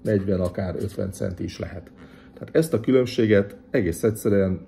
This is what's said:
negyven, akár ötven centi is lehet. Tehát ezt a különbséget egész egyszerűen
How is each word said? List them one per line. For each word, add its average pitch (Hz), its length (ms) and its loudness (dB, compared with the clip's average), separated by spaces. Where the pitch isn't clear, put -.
negyven, 98 380 0
akár 90 360 -4
ötven 95 360 -6
centi 98 320 -6
is 101 160 -10
lehet. 92 320 -10
Tehát - 220 -14
ezt 160 180 2
a 110 60 0
különbséget 110 800 4
egész 92 340 -2
egyszerűen 101 640 2